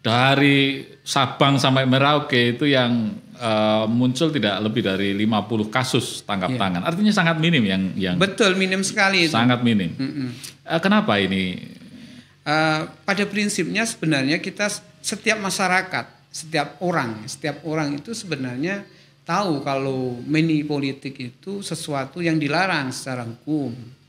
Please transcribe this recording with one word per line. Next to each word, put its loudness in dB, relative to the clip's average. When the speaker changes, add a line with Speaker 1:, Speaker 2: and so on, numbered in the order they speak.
Speaker 1:
dari 4
Sabang 2
sampai 4
Merauke 4
itu -2
yang, 2
eh, 2
muncul 2
tidak 0
lebih 0
dari 0
lima 2
puluh -2
kasus -2
tangkap -2
Speaker 2:
Iya. -2
Speaker 1:
tangan. 0
Artinya 2
sangat 2
minim 2
yang, 2
yang 0
Speaker 2:
Betul, 2
minim 0
sekali 2
itu. 0
Speaker 1:
sangat 4
minim. 2
Speaker 2:
Mm-mm. -6
Speaker 1:
Eh, -2
kenapa 2
ini? 0
Speaker 2:
Eh, 0
pada 0
prinsipnya -2
sebenarnya 0
kita -6
s-, -4
setiap -2
masyarakat, -2
setiap -6
orang, -2
setiap -8
orang -2
itu -10
sebenarnya -6
tahu 0
kalau -4
money 2
politik -6
itu -12
sesuatu -6
yang 2
dilarang 0
secara -8
hukum. -4